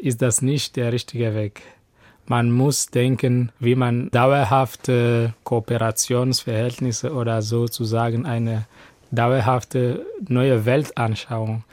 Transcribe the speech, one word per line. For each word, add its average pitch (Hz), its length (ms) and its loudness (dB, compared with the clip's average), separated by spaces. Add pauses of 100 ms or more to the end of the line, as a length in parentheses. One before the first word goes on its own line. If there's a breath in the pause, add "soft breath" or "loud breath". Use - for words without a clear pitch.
ist 131 220 -2
das 117 180 0
nicht 135 340 -2
der 117 160 -2
richtige 117 440 -2
Weg. 104 260 -6 (640 soft breath)
Man 120 260 2
muss 131 360 2
denken, 123 720 0
wie 123 160 2
man 120 340 0
dauerhafte 120 1300 2
Kooperationsverhältnisse 120 1700 -2
oder 113 300 0
sozusagen 117 800 -2
eine 113 400 -2 (460 loud breath)
dauerhafte 123 920 0 (240)
neue 123 380 2
Weltanschauung 113 1080 -2